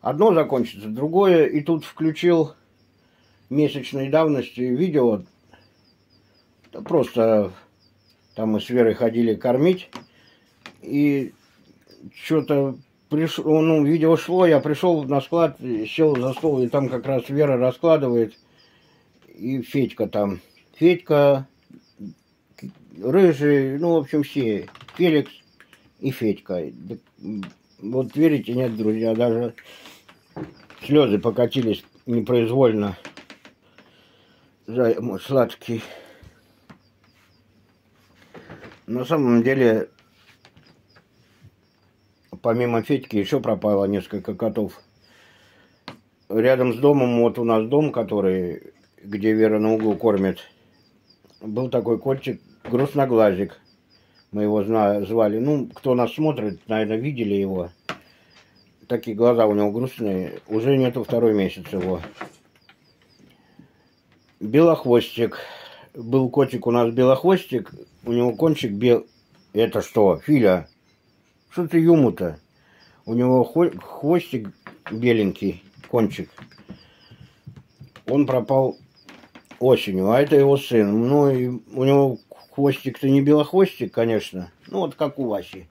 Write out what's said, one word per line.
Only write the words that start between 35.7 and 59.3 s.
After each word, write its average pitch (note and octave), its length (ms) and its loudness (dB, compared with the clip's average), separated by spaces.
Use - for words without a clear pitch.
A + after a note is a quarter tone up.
На B2 180 -6
самом B2 380 2
деле, B2 460 2
помимо A#2 400 0
Федьки, B2 340 -4
еще G#2 240 -2
пропало G#2 460 0
несколько G2 500 -6
котов. A2 460 -6
Рядом B2 460 2
с A2+ 40 -6
домом, B2+ 440 2
вот A#2 180 2
у A#2 40 -2
нас A2+ 240 2
дом, C#3+ 240 0
который, F#2+ 840 -4
где G#2 320 -2
Вера G#2+ 260 2
на A2 140 2
углу A2 220 0
кормит, G2 440 0
был A2+ 300 -6
такой A2+ 280 -2
котик, C3+ 440 -6
Грустноглазик. A#2 880 0
Мы G#2 120 -4
его G#2 200 0
зна-, G#2 380 0
звали. G#2+ 380 0
Ну, C#3 280 -2
кто - 280 -2
нас A#2 180 0
смотрит, B2+ 540 -4
наверное, A2 300 -2
видели A#2+ 360 -4
его. F#2+ 360 -4
Такие A2+ 280 -6
глаза A#2 300 4